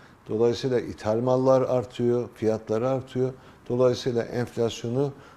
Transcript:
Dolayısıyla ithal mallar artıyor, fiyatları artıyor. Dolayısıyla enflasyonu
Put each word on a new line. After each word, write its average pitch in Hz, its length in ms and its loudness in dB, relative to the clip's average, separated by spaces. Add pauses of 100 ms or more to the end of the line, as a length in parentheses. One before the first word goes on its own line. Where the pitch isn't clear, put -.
(280)
Dolayısıyla 120 520 0
ithal 107 400 -2
mallar 127 420 4
artıyor, 120 720 0
fiyatları 110 540 -2
artıyor. 127 440 -2 (360)
Dolayısıyla 123 540 2
enflasyonu 120 880 -2 (240)